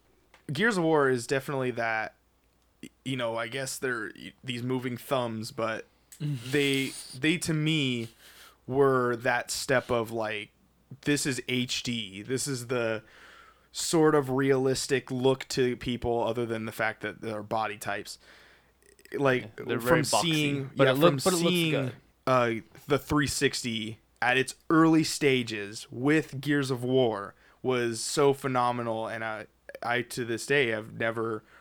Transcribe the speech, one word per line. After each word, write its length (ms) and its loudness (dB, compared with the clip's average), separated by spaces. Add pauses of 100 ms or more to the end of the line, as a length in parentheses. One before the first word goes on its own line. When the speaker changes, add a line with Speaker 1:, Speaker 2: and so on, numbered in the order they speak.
(520)
Speaker 1:
Gears 240 2
of 80 2
War 260 4
is 160 0
definitely 460 -2
that, 420 -4 (680)
y-, 60 -16 (160)
you 120 -4
know, 200 -4
I 120 -4
guess 300 -8
they're 380 -4
y-, 160 -16 (120)
these 200 -6
moving 320 -4
thumbs, 560 -4
but 340 -4 (180)
Speaker 2:
<laughs> 160 -20
Speaker 1:
they, 680 -2 (280)
they 200 2
to 160 -2
me 540 0 (580)
were 500 4
that 340 0
step 400 0
of, 220 0
like, 380 -4 (520)
this 220 0
is 240 -2
H 360 -2
D. 380 -6
This 260 -4
is 180 -6
the 380 -2 (680)
sort 460 4
of 140 2
realistic 800 2
look 380 2
to 260 0
people, 480 -2
other 200 0
than 200 -4
the 80 -6
fact 300 -2
that 180 -8
they're 240 -8
body 340 -4
types. 400 -8 (1000)
Like, 260 0 (160)
Speaker 2:
Yeah, 80 -12
they're 140 -2
Speaker 1:
from 80 -2
Speaker 2:
very 140 4
boxy, 180 2
Speaker 1:
seeing, 560 0
Speaker 2:
but 100 6
Speaker 1:
yeah, 60 6
Speaker 2:
it 60 0
look-, 220 6
Speaker 1:
from 120 2
Speaker 2:
but 60 -
it 60 0
looks 100 4
Speaker 1:
seeing, 180 2
Speaker 2:
good. 200 -2 (340)
Speaker 1:
uh, 240 4 (380)
the 100 4
three 300 2
sixty 680 -2 (240)
at 140 4
its 180 0 (140)
early 360 6
stages 840 -2
with 500 0
Gears 320 0
of 120 -4
War 500 2 (280)
was 400 0
so 300 4
phenomenal, 760 -2
and 160 -8
I, 220 -8 (360)
I 200 0
to 220 -8
this 220 -6
day 220 2
have 300 -4
never 440 -4 (180)